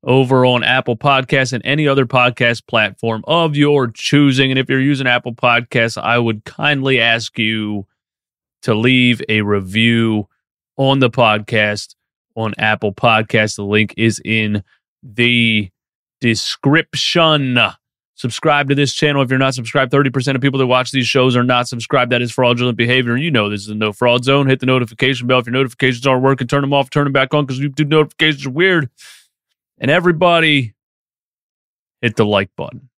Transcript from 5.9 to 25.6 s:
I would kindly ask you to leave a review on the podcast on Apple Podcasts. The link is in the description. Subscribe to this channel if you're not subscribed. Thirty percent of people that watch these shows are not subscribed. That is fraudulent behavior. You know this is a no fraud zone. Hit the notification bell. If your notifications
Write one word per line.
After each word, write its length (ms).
I 180
would 260
kindly 560
ask 380
you 480
to 120
leave 540
a 140
review 840
on 220
the 120
podcast 840
on 240
Apple 340
Podcasts. 640
The 80
link 320
is 280
in 380
the 680
description. 1400
Subscribe 540
to 60
this 200
channel 280
if 80
you're 80
not 160
subscribed. 360
Thirty 200
percent 260
of 60
people 160
that 80
watch 260
these 160
shows 260
are 80
not 240
subscribed. 460
That 100
is 80
fraudulent 460
behavior. 400
You 140
know 180
this 140
is 60
a 60
no 180
fraud 320
zone. 220
Hit 140
the 60
notification 600
bell. 140
If 60
your 60
notifications 540